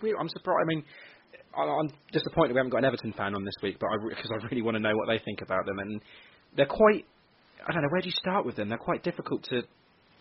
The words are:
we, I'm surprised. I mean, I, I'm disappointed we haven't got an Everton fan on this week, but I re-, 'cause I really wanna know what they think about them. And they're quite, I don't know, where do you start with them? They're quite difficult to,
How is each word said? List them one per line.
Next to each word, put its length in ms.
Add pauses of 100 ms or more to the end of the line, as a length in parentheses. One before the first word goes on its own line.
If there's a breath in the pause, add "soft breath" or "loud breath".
we, 160
I'm 100
surprised. 340
I 40
mean, 160 (760 soft breath)
I, 60
I'm 260 (220)
disappointed 420
we 60
haven't 100
got 80
an 80
Everton 280
fan 200
on 100
this 200
week, 160
but 80
I 160
re-, 100
'cause 160 (100)
I 60
really 160
wanna 180
know 160
what 120
they 180
think 160
about 240
them. 140
And 200 (560 soft breath)
they're 120
quite, 380 (640)
I 60
don't 80
know, 80
where 120
do 60
you 120
start 260
with 100
them? 140
They're 80
quite 240
difficult 440
to, 180 (580)